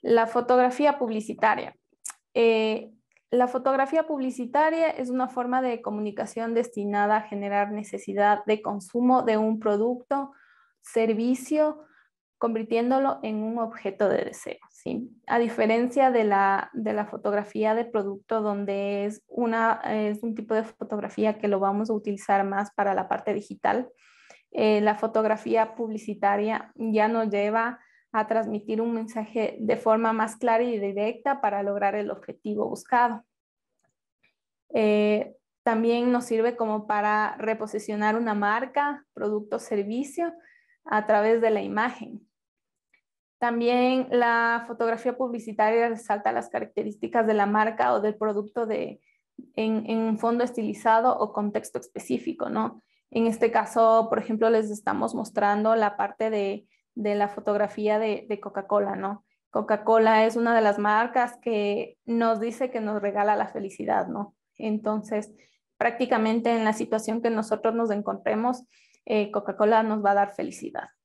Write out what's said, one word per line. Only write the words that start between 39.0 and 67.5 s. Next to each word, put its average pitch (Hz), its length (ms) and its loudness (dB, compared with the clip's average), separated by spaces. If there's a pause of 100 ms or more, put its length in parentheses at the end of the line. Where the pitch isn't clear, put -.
producto, 214 460 -4
servicio 247 760 -4 (500)
a 214 220 0
través 220 340 4
de 226 100 2
la 202 120 0
imagen. 214 640 -6 (1120)
También 247 720 2
la 233 560 2
fotografía 233 500 -2
publicitaria 233 720 0
resalta 220 440 -2
las 233 160 -4
características 220 800 -2
de 220 60 4
la 202 120 4
marca 214 460 2
o 208 80 2
del 208 160 0
producto 214 500 -4
de, 214 340 -6 (540)
en, 220 340 -2
en 226 100 0
un 220 200 0
fondo 240 240 0
estilizado 226 760 2
o 214 160 -2
contexto 202 460 -4
específico, - 720 -6
¿no? 220 320 -4 (300)
En 226 160 2
este 226 240 0
caso, 226 560 4
por 226 100 0
ejemplo, 220 320 0
les 220 180 2
estamos 208 460 -4
mostrando 214 640 0
la 208 200 0
parte 202 320 -2
de, 208 380 -4 (300)
de 208 180 -2
la 202 140 0
fotografía 208 720 0
de, 220 300 -2
de 202 120 -6
Coca-Cola, 196 560 -2
¿no? 196 280 -8 (260)
Coca-Cola 220 760 4
es 226 100 0
una 233 180 2
de 226 60 6
las 208 180 4
marcas 240 640 2
que 208 640 -2
nos 226 360 2
dice 240 300 -4
que 240 100 -6
nos 214 200 -4
regala 202 360 2
la 214 100 0
felicidad, 196 640 -4
¿no? 208 260 -8 (220)
Entonces, 214 760 -4 (460)
prácticamente 233 720 0
en 226 140 2
la 214 80 2
situación 220 500 -2
que 233 80 2
nosotros 220 440 -2